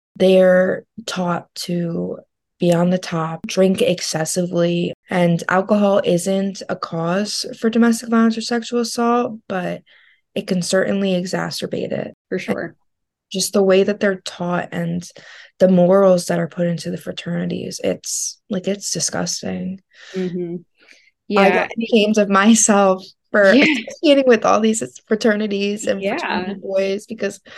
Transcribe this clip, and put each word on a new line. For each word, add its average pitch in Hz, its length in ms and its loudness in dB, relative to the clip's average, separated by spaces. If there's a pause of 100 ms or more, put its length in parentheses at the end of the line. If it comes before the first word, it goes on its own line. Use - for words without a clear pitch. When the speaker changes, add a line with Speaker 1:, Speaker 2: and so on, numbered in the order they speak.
(160)
Speaker 1:
They're 185 680 4 (220)
taught 175 460 -4 (140)
to 175 520 -4 (420)
be 175 120 4
on 175 180 4
the 185 80 0
top, 165 500 -6
drink 190 340 2
excessively, 175 1120 -2 (160)
and 170 380 2
alcohol 196 560 2
isn't 190 640 0
a 180 80 -4
cause 175 680 -4 (140)
for 226 100 0
domestic 233 420 2
violence 226 280 2
or 220 40 -8
sexual 240 360 -4
assault, 233 720 -2
but 175 340 -6 (540)
it 185 100 -6
can 185 160 -2
certainly 190 520 0
exacerbate 170 760 -6
it. - 240 -6 (140)
Speaker 2:
For 185 100 -4
sure. - 380 -8 (560)
Speaker 1:
Just 185 200 -6
the 202 120 2
way 190 180 4
that 202 160 -2
they're 196 220 -2
taught 175 500 -6
and 175 320 -6 (560)
the 185 100 6
morals 185 580 6
that 170 120 -2
are 170 80 -2
put 175 220 -4
into 170 240 -6
the 180 60 -8
fraternities, 175 840 -8
it's, - 640 -6
like, 190 200 -4
it's 196 240 -6
disgusting. 185 880 -6 (340)
Speaker 2:
Mm-hmm. 180 420 -6 (800)
Speaker 1:
I 196 120 6
Speaker 2:
Yeah. 180 180 0
Speaker 1:
get - 60 -16 (100)
ashamed 214 360 2
of 202 100 2
myself 196 760 4 (280)
for 196 220 6
Speaker 2:
Yeah. 285 100 6
Speaker 1:
associating 277 640 2
with 220 160 4
all 196 160 4
these 220 480 -2
fraternities 208 800 -2
and 196 140 -2
Speaker 2:
Yeah. 196 180 -4
Speaker 1:
fraternity 185 420 -4
boys 196 460 -4
because - 340 -8 (180)